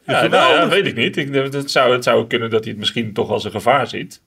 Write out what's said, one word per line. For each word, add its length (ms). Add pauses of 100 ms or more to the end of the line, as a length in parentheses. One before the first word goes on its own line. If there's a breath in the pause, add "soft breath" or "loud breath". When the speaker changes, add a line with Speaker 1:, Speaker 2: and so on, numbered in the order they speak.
Speaker 1:
Ja, 80
nou 200
ja, 120
Speaker 2:
Geweldig. 280
Speaker 1:
weet 120
ik 100
niet. 220
Ik, 160 (200)
het 180
zou, 220
het 100
zou 240
kunnen 220
dat 120
hij 80
het 100
misschien 340
toch 160
als 140
een 80
gevaar 360
ziet. 400